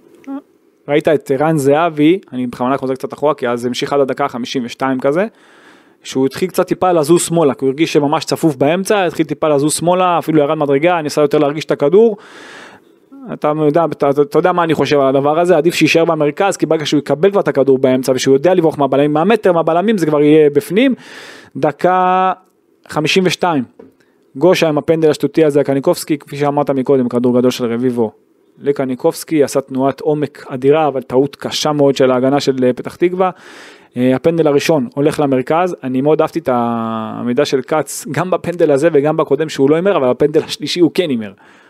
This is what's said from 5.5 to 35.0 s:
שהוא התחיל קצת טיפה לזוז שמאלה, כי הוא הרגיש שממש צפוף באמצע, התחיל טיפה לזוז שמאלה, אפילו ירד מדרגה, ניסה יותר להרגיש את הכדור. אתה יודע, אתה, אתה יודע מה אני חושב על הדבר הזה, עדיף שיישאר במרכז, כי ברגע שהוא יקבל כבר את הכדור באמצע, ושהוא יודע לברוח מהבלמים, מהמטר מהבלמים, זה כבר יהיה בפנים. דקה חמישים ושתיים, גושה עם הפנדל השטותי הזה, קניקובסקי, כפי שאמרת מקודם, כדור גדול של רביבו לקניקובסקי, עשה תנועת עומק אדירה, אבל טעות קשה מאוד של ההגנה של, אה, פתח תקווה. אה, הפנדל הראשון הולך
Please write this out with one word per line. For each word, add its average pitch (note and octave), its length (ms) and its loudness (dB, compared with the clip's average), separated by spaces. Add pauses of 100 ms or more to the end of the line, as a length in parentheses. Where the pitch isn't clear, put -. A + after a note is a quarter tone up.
שהוא C3 220 -4
התחיל F3 240 -4
קצת - 180 -2
טיפה F3+ 240 0
לזוז E3 300 2
שמאלה, E3 320 0
כי C3+ 120 -6
הוא C3+ 40 2
הרגיש C#3+ 240 -4
שממש D3 320 0
צפוף D3 300 0
באמצע, F#3 500 0
התחיל D#3+ 200 -2
טיפה D3+ 220 -4
לזוז D3 260 0
שמאלה, F3 460 0
אפילו D#3 200 0
ירד D3 180 0
מדרגה, D3+ 440 0
ניסה D3+ 200 -2
יותר D3 160 2
להרגיש D3 280 0
את - 60 -4
הכדור. F#3 460 2 (1160)
אתה D3+ 200 -2 (120)
יודע, D#3 260 2
אתה, - 180 -2
אתה C#3+ 300 0
יודע F3+ 120 2
מה F3 120 0
אני D#3+ 100 0
חושב C#3+ 260 0
על C3+ 160 2
הדבר D3 240 0
הזה, F3 180 2
עדיף D#3+ 180 0
שיישאר E3 300 2
במרכז, D#3+ 520 -2
כי - 80 0
ברגע D#3 200 2
שהוא D3 140 0
יקבל D3 320 0
כבר G3+ 80 2
את - 80 0
הכדור C3+ 300 2
באמצע, C3 380 0
ושהוא C3+ 200 2
יודע D#3 180 2
לברוח D#3+ 240 2
מהבלמים, C#3+ 360 2
מהמטר F#3+ 400 2
מהבלמים, E3+ 440 0
זה D#3+ 80 0
כבר D3+ 160 2
יהיה D3+ 280 6
בפנים. G3 460 0 (600)
דקה F#3 760 0 (560)
חמישים D#3 380 0
ושתיים, E3 380 0 (720)
גושה E3 340 2
עם D3 80 0
הפנדל D#3+ 320 2
השטותי D3 360 0
הזה, C#3+ 180 2
קניקובסקי, C#3+ 540 -2
כפי C#3 200 -14
שאמרת C#3+ 320 -2
מקודם, C3 400 0
כדור B2 300 0
גדול B2 120 2
של A#2+ 220 -6
רביבו A#2+ 380 -2 (500)
לקניקובסקי, C#3+ 840 -2
עשה C3 180 -2
תנועת C3 400 -2
עומק D3+ 480 -4
אדירה, C#3+ 380 0
אבל C3 140 -4
טעות C3+ 340 -2
קשה - 360 -6
מאוד C#3 240 2
של C3 160 2
ההגנה C3 280 0
של, C3 240 -2
אה, B2 100 2
פתח - 220 -10
תקווה. F#3 340 0 (680)
אה, B2+ 180 2
הפנדל E3 320 2
הראשון C#3+ 480 2
הולך C#3+ 240 0